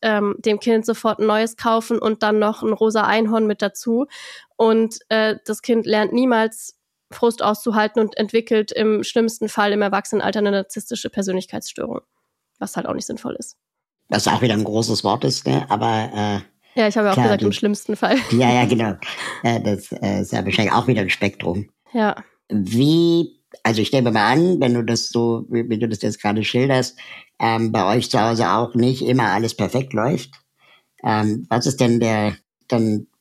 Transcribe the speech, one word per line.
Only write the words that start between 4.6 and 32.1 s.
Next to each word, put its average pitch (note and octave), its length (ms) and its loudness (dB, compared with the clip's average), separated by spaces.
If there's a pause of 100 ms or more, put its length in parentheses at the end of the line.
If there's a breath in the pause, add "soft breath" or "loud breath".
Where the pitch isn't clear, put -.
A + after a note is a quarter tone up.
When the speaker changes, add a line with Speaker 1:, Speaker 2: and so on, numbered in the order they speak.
Speaker 1:
äh, A3 360 0
das - 180 -6
Kind A3+ 240 2
lernt G#3+ 260 2
niemals A#3 640 0 (340)
Frust A#3 320 0
auszuhalten G#3+ 580 0
und G#3+ 160 -2
entwickelt A3 540 0
im G#3+ 320 0
schlimmsten A3+ 460 -2
Fall G#3 220 0
im G#3 100 2
Erwachsenenalter G3+ 580 -2
eine G#3 120 0
narzisstische G3+ 580 -6
Persönlichkeitsstörung, - 920 -6 (580)
was - 160 -10
halt F3+ 100 -6
auch - 80 -4
nicht - 140 -6
sinnvoll - 300 -10
ist. - 200 -18 (520)
Speaker 2:
Was - 180 0
auch - 160 2
wieder A2+ 100 2
ein G#2+ 100 0
großes G#2+ 400 -2
Wort G#2+ 200 0
ist, C3+ 240 -2
ne? C3+ 220 0
Aber, A2 440 0
äh, G#2 680 -4
Speaker 1:
Ja, A3 80 4
ich G3+ 100 -2
habe G#3 100 2
ja G3 40 2
auch F#3 40 2
Speaker 2:
klar, B3 100 4
Speaker 1:
gesagt, G#3 160 2
im G#3 80 2
Speaker 2:
die F#3+ 80 0
Speaker 1:
schlimmsten G#3 380 -2
Fall. G#3 220 2 (140)
Speaker 2:
Ja, A#2+ 220 4
ja, B2 120 4
genau. A2 320 0 (460 loud breath)
Äh, A#2 180 0
das, G2+ 300 -4
äh, G2 300 -2
ist G2 100 -6
ja F#2+ 140 -2
wahrscheinlich G2 280 0
auch B2 140 2
wieder G#2+ 140 2
ein F#2 80 -2
Spektrum. G2 600 -4 (220)
Speaker 1:
Ja. G#3+ 240 0 (340)
Speaker 2:
Wie, D#3 880 2 (240)
also A2 180 0
ich G3 100 -2
nehme A#2+ 200 2
mal G#2+ 200 2
an, E3+ 280 4
wenn B2 140 2
du A#2+ 100 0
das A2+ 260 -2
so, A#2 400 0
wie, A#2+ 200 -2
wie A2 100 -2
du A#2 80 0
das A2 140 -6
jetzt G#2+ 200 -4
gerade G#2+ 220 0
schilderst, B2+ 540 0 (420 loud breath)
ähm, A2+ 320 0
bei G#2 240 2
euch A2+ 140 0
zu A#2 100 0
Hause A2 320 2
auch A2+ 240 0
nicht B2+ 280 2
immer B2 280 2
alles A2 240 -2
perfekt A#2+ 380 -2
läuft. A#2 380 -2 (720 soft breath)
Ähm, G#2+ 460 0
was A#2 160 0
ist C3 140 -2
denn A#2 200 4
der, G#2+ 360 0 (320)